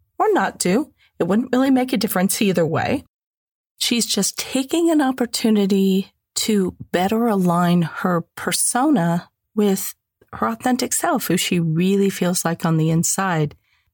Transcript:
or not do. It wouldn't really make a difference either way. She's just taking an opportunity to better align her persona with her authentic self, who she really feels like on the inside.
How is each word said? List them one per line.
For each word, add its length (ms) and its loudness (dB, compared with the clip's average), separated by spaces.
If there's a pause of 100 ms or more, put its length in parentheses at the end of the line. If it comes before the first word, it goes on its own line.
(180)
or 140 2
not 260 0
do. 360 -2 (260)
It 60 0
wouldn't 260 0
really 180 2
make 220 2
a 60 0
difference 440 -2
either 240 2
way. 380 -2 (760)
She's 280 -2
just 320 -2
taking 520 0
an 120 4
opportunity 1120 0 (220)
to 420 0 (160)
better 340 0
align 540 2
her 400 -2 (140)
persona 920 -2 (240)
with 400 0 (380)
her 160 -4
authentic 460 -2
self, 340 -2
who 80 0
she 240 0
really 500 2
feels 360 -2
like 200 -2
on 120 2
the 120 2
inside. 640 0 (400)